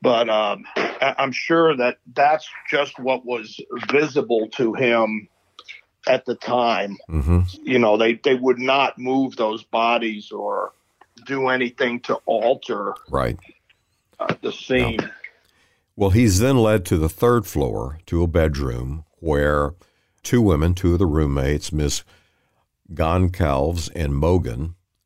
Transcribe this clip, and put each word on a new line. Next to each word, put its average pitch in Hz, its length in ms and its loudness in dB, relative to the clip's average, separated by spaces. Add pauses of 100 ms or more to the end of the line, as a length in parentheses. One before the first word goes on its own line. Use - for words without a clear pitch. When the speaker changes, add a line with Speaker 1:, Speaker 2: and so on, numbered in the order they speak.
Speaker 1:
But, 117 280 2
um, 104 340 0 (140)
I, - 400 -2
I'm 135 160 -2
sure 165 420 2
that 123 220 -2 (180)
that's 151 320 2 (240)
just 143 260 -2
what 127 280 -2
was 117 340 -8 (320)
visible 123 640 2
to 113 200 0
him 113 540 0 (800)
at 127 180 2
the 123 80 -2
time. 113 640 -2 (120)
Speaker 2:
Mm-hmm. 82 320 2 (220)
Speaker 1:
You 127 140 0
know, 107 200 4
they, 113 160 4
they 131 200 0
would 127 240 2
not 131 400 0
move 127 380 0
those 110 280 -2
bodies 113 680 -2
or 101 400 -6 (540)
do 135 240 -2
anything 123 500 -2
to - 160 -4 (100)
alter 107 680 -2 (140)
Speaker 2:
Right. 64 280 -4 (800)
Speaker 1:
uh, - 240 -4
the - 120 -6
scene. 120 480 -2
Speaker 2:
No. - 80 -6 (880)
Well, 98 140 2
he's 104 280 4
then 131 180 2
led 107 280 4
to 92 120 0
the 78 120 2
third 120 360 2
floor 65 600 -4
to 85 180 0
a 85 40 2
bedroom 71 760 -2 (140)
where 73 560 0 (500)
two 120 180 2
women, 87 320 4
two 87 200 2
of 87 60 2
the 98 60 2
roommates, 73 680 0
Miss 76 320 -2 (880)
Goncalves 85 1000 0
and 71 220 -4
Mogan, 85 600 0 (300)